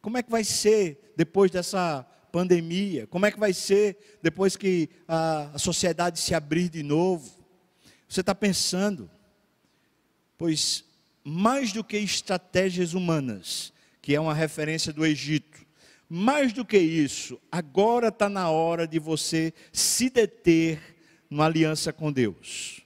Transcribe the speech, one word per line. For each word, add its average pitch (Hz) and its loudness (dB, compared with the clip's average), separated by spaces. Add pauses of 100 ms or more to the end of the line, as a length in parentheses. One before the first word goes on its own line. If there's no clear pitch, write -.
como 247 -6
é 240 -2
que - -8
vai 226 0
ser 202 2
depois 185 4
dessa 175 -2 (280)
pandemia? 175 0
Como 202 0
é 208 2
que 208 -14
vai 208 2
ser 196 0
depois 185 0
que 180 0 (180)
a, 160 -2
a 143 -10
sociedade 170 -2
se - -2
abrir 160 0
de 160 -8
novo? 156 0 (760)
Você 190 -4
tá 196 0
pensando? 185 -2 (1300)
Pois, - -2 (400)
mais 214 0
do 214 -6
que 208 -6
estratégias 180 -2
humanas, 147 -4 (300)
que 139 0
é 147 0
uma 160 -2
referência 156 -4
do 156 -2
Egito, 147 -2 (460)
mais 240 0
do 247 -6
que 202 4
isso, 160 0 (120)
agora 202 0
tá 208 -2
na 190 -2
hora 165 0
de 160 -4
você 160 -2 (180)
se - 0
deter 165 2 (480)
numa 147 2
aliança 160 0
com 151 -4
Deus. - -4